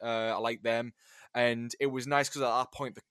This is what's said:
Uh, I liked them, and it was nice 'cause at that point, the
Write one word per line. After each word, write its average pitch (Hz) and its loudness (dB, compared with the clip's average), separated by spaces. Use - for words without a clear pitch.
Uh, 113 0
I - -2
liked 113 -2
them, 117 0
and 117 2
it 139 2
was 131 -4
nice 143 4
'cause 147 -6
at 127 2
that 123 0
point, 127 -8
the - -20